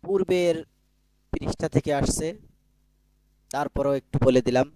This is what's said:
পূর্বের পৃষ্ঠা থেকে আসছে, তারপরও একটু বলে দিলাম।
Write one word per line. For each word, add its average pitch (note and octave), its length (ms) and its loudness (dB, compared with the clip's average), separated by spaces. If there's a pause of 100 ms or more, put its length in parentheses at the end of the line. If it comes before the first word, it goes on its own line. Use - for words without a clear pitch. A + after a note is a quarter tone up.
পূর্বের F3+ 520 0 (760)
পৃষ্ঠা - 440 -6
থেকে - 240 0
আসছে, - 280 -2 (1200)
তারপরও C#3 480 -2
একটু - 260 -6
বলে B2+ 220 6
দিলাম। B2+ 280 2